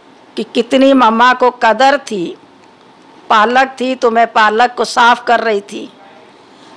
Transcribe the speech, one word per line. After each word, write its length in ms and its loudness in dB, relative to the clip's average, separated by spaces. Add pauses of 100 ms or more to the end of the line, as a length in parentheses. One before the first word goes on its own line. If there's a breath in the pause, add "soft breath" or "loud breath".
(360)
कि 60 -6
कितनी 500 0
मम्मा 420 2
को 160 0
कदर 480 0
थी, 380 -10 (920)
पालक 500 0
थी, 140 -4
तो 160 -2
मैं 220 0
पालक 420 0
को 100 -4
साफ 400 0
कर 160 0
रही 200 -4
थी, 320 -16 (840)